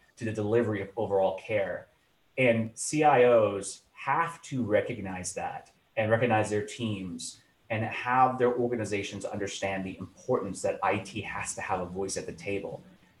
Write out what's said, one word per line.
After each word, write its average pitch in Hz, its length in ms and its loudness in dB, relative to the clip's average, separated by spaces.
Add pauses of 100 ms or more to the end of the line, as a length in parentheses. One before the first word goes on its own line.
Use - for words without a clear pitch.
(180)
to 117 80 -8
the 107 60 -2
delivery 107 500 2
of 92 140 -8
overall 95 440 2
care. 98 480 -4 (500)
And 113 400 2
C - 260 0
I 135 220 8
Os 104 560 4 (120)
have - 480 -2
to 127 220 -4
recognize 95 680 -2
that - 380 -8 (240)
and 110 160 2
recognize 113 380 2
their 104 160 0
teams 95 760 -8 (300)
and 113 160 -2
have 123 520 2
their 123 160 4
organizations 107 680 -2
understand 98 640 -4
the 92 120 -8
importance 101 640 -4
that 98 220 0
I 98 140 2
T 107 240 -8
has 98 340 -8
to 95 60 -8
have 92 180 -4
a 90 60 -4
voice 95 320 -6
at 87 80 -6
the - 80 -10
table. - 500 -8 (380)